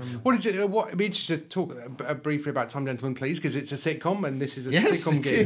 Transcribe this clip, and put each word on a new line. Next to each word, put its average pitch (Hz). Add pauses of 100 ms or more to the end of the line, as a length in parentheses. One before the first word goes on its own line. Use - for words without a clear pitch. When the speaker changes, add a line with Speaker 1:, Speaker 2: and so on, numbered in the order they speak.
Speaker 1:
Um, 123
Speaker 2:
What 247
did 196
you, 196
uh, -
what, 202
I'd 175
be 208
interested 180
to -
talk, 170
uh, 120
b-, 131
uh, 139
briefly 147
about 127
Time 139
Gentlemen 131
Please, 139
'cause 135
it's 143
a 143
sitcom, 165
and 135
this 135
is 123
a 131
Speaker 1:
Yes, 180
Speaker 2:
sitcom 156
Speaker 1:
it 143
Speaker 2:
gig. 139 (140)